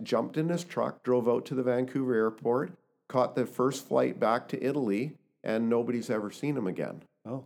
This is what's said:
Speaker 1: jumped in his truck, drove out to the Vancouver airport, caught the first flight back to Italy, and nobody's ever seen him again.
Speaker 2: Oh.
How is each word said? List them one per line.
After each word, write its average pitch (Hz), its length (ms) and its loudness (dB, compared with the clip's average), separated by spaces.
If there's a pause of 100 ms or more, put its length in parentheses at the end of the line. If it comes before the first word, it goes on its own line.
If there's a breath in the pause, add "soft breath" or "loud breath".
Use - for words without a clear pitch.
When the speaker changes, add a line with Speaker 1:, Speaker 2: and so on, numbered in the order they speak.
Speaker 1:
jumped - 320 0
in 160 140 0
his 170 160 -2
truck, - 380 -4
drove 123 260 4
out 127 160 2
to 139 100 -6
the 127 80 0
Vancouver 127 500 0
airport, 110 600 0 (340)
caught 127 280 2
the 127 100 0
first 131 420 0
flight 131 320 2
back 120 300 2
to - 120 -6
Italy, 135 520 0 (280)
and 113 280 0
nobody's 117 400 0
ever 107 220 -2
seen 143 260 -4
him 104 100 -2
again. 80 340 -6 (240)
Speaker 2:
Oh. 127 200 -10